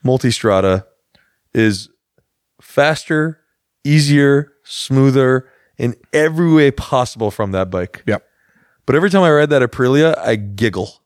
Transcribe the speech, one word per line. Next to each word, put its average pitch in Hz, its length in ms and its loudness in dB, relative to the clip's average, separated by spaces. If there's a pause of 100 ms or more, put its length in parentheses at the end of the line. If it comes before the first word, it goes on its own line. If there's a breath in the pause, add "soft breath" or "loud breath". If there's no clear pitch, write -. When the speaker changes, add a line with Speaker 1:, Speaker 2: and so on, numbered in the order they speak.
Speaker 1:
Multistrada 101 800 0 (680)
is 107 340 -2 (720)
faster, 156 800 -2 (460)
easier, 143 680 2 (120)
smoother 131 840 0 (300 soft breath)
in 120 160 -4 (180)
every 160 400 0
way 151 180 4
possible 120 600 -4
from 101 220 -6
that 92 180 -4
bike. 90 360 -8
Speaker 2:
Yep. 101 180 -4 (600)
Speaker 1:
But 131 100 2
every 175 140 0
time 190 120 2
I 170 80 4
ride 147 200 2
that 143 120 2
Aprilia, 135 560 0
I 117 180 -2
giggle. 101 680 -6